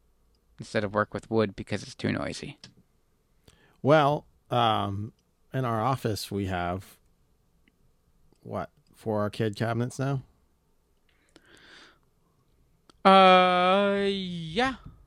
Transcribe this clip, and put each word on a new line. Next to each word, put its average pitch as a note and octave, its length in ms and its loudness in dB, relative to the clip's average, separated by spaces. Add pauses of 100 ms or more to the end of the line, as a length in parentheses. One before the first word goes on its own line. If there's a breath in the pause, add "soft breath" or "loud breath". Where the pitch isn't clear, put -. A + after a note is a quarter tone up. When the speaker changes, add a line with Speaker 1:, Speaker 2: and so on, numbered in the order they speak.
(600)
Speaker 1:
instead G#2+ 240 -6
of G2+ 100 -6
work G#2 200 -2
with - 160 -12
wood A2 260 0
because G#2 260 -8
it's - 140 -16
too A2 160 -2
noisy. - 460 -8 (1200 soft breath)
Speaker 2:
Well, D3 440 4 (240)
um, G#2+ 600 -2 (420)
in C3 100 -4
our A2+ 160 -2
office A#2+ 500 -4
we G2+ 160 -4
have, F2+ 520 -6 (1400)
what, G#2+ 280 -10 (240)
four G#2+ 280 -4
arcade G#2 340 -4
cabinets A#2 420 -4
now? C3+ 240 -4 (2750 soft breath)
Speaker 1:
Uh, F#3+ 1040 6
yeah. F#3 680 -4 (320)